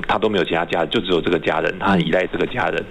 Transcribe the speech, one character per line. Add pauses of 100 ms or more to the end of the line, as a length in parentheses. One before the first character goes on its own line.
他
都
没
有
其
他
家
人，
就
只
有
这
个
家
人，
他
很
依
赖
这
个
家
人，